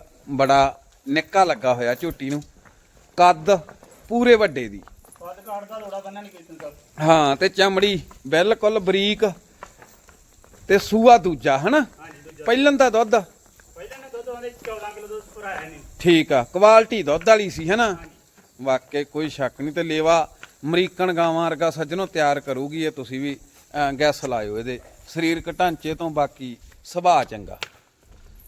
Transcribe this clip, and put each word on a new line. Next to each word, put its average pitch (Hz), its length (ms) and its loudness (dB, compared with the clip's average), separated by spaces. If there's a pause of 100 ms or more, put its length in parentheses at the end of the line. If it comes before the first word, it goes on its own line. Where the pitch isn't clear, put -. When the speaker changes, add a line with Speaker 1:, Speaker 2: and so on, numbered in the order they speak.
(300)
Speaker 1:
ਬੜਾ 135 520 2 (260)
ਨਿੱਕਾ 160 360 2
ਲੱਗਾ 131 300 0
ਹੋਇਆ 120 220 0
ਝੋਟੀ 147 340 -8
ਨੂੰ, 147 140 -6 (760)
ਕੱਦ 175 380 4 (540)
ਪੂਰੇ 240 260 4
ਵੱਡੇ 143 320 0
ਦੀ। 101 140 -16 (680)
Speaker 2:
ਕਾਰਡ 202 180 -12
ਦਾ 214 120 -16
ਲੋੜਾ 196 220 -12
ਬੰਨ੍ਹਣਾ 196 220 -16
ਨਹੀਂ 202 100 -20
ਕੋਈ 175 120 -20
ਸੰਸਾਰ। - 320 -18 (260)
Speaker 1:
ਹਾਂ, 156 340 4
ਤੇ 185 140 0
ਚਮੜੀ 190 520 0 (260)
ਬਿਲਕੁਲ 208 520 2
ਬਰੀਕ 196 520 0 (1400)
ਤੇ 196 100 4
ਸੂਆ 226 400 6
ਦੂਜਾ, 147 400 -2
ਹਨਾ? 214 220 2
Speaker 2:
ਹਾਂਜੀ, - 500 -8
ਦੂਜਾ। - 160 -20
Speaker 1:
ਪਹਿਲਣ 269 320 2
ਦਾ 262 120 4
ਦੁੱਧ? 220 260 2
Speaker 2:
ਪਹਿਲਣ - 880 -8
ਦਾ 262 80 -20
ਦੁੱਧ 233 200 -14
ਉਹਦੇ 240 200 -12
ਚੌਦਾਂ 220 420 -14
ਕਿਲੋ 208 160 -18
ਦੁੱਧ 208 180 -14 (100)
ਭਰਾਇਆ 202 260 -12
ਇਹਨੇ। 160 180 -18 (200)
Speaker 1:
ਠੀਕ 165 340 2
ਆ, 123 100 2
ਕੁਆਲਿਟੀ 220 600 4
ਦੁੱਧ 160 260 0
ਵਾਲੀ 214 200 4
ਸੀ, 160 200 -8
ਹਨਾ? 226 180 0
Speaker 2:
ਹਾਂਜੀ। 175 220 -10 (520)
Speaker 1:
ਵਾਕਈ 135 420 -4
ਕੋਈ 151 260 -8
ਸ਼ੱਕ 135 320 -6
ਨਹੀਂ। 147 120 -6
ਤੇ 170 100 -4
ਲੇਵਾ 160 460 0 (360)
ਅਮਰੀਕਨ 180 480 -2
ਗਾਵਾਂ 165 360 0
ਵਰਗਾ, 160 200 -2
ਸੱਜਣੋ, 160 360 -6
ਤਿਆਰ 143 340 0
ਕਰੂਗੀ 143 460 -6
ਇਹ, 151 60 -2
ਤੁਸੀਂ 131 280 -10
ਵੀ, 139 160 -6
ਅਹ, - 580 -6
ਗੈਸ 147 320 0
ਲਾਇਓ 110 340 -6
ਇਹਦੇ। 120 200 -8 (280)
ਸਰੀਰਕ 165 520 -4
ਢਾਂਚੇ 160 360 -2
ਤੋਂ, 165 140 -8
ਬਾਕੀ 135 480 -6 (260)
ਸੁਭਾਅ 175 400 2
ਚੰਗਾ। 104 360 -14 (880)